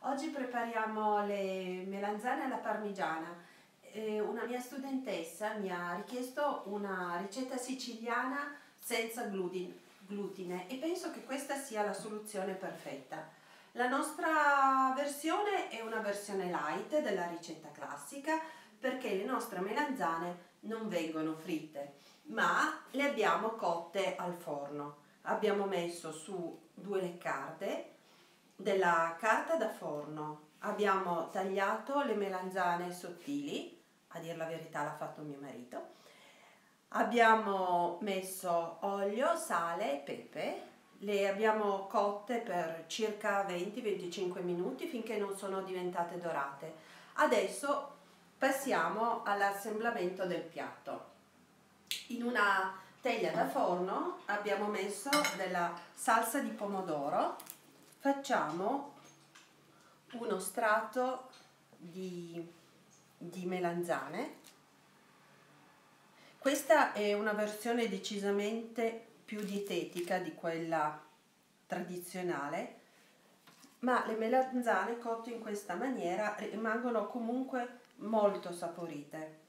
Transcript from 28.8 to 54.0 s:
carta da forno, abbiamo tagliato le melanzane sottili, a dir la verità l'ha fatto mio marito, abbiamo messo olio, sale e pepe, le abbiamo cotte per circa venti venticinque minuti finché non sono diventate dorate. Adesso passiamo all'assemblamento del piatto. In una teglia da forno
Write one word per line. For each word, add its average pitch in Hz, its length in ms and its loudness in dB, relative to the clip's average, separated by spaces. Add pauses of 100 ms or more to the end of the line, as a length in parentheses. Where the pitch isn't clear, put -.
carta 226 340 4
da 220 140 2
forno, 151 800 -6 (140)
abbiamo 190 680 2
tagliato 202 720 0
le 220 140 0
melanzane 185 760 0
sottili, 175 880 -6 (280)
a - 100 -10
dir 165 180 -6
la 160 100 -4
verità 160 360 -6
l'ha 147 140 -4
fatto 156 260 -8
mio 143 160 -8
marito, 123 520 -10 (1000)
abbiamo 202 1120 6
messo 185 800 -2
olio, 208 560 2
sale 180 560 0
e 285 60 0
pepe, 190 640 -6 (360)
le 202 300 2
abbiamo 202 580 2
cotte 208 540 0
per 165 480 -2
circa 208 560 0
venti 190 360 -4
venticinque 185 600 -2
minuti 185 480 -2
finché 233 300 -4
non 196 180 -2
sono 190 260 -4
diventate 180 560 -2
dorate. 160 560 -4 (380)
Adesso 247 840 4 (420)
passiamo 226 840 2
all'assemblamento 202 1040 2
del 170 160 -2
piatto. - 680 -8 (960)
In 233 160 -4
una 196 520 4 (240)
teglia 190 300 2
da 240 160 2
forno 214 800 0